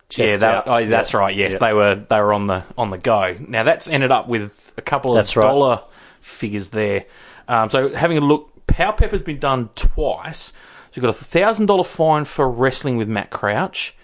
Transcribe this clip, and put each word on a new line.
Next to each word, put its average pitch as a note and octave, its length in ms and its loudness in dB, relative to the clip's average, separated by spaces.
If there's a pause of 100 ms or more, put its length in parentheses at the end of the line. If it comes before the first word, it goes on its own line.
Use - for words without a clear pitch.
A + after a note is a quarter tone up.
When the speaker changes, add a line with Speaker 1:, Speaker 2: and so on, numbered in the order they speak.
(120)
Speaker 1:
Yeah, A#2 160 0
Speaker 2:
chest G#2 140 2
Speaker 1:
that, A2 140 4
Speaker 2:
out. G#2 140 0
Speaker 1:
oh, A#2 180 2
that's A2+ 260 0
Speaker 2:
Yeah. A2 80 2
Speaker 1:
right. G2 160 0
Yes, F#2+ 160 0
Speaker 2:
Yeah. F#2+ 60 -2
Speaker 1:
they A2 160 2
were, G2+ 220 4
they G#2 220 0
were G#2 140 4
on G2+ 140 0
the, F#2 180 -4 (140)
on A2+ 100 -2
the F#2 100 -8
go. F#2+ 380 0 (100)
Now A2+ 160 -2
that's D3+ 260 0
ended C#3 220 0
up B2 160 2
with G#2+ 520 -6
a - 40 -12
couple C3+ 300 -2
of A2+ 40 4
Speaker 2:
That's G#2 200 0
right. A2 80 6
Speaker 1:
dollar C3 380 4 (380)
figures G2+ 500 -10
there. G#2 340 -2 (440)
Um, A2 200 2
so B2+ 260 0
having D#3+ 220 0
a D3 60 2
look, D3 440 0
Power G3+ 280 -2
Pepper's - 260 2
been D3 180 -10
done C3 360 -2
twice. - 720 -2
So - 80 -18 (400)
you've B2 80 -12
got A#2+ 80 2
a - 140 -6
thousand G#3 420 0
dollar F#3+ 180 4
fine D#3 400 0
for C3+ 260 -2
wrestling B2+ 460 0
with A2 120 -2
Matt G#2+ 200 -4
Crouch - 760 -4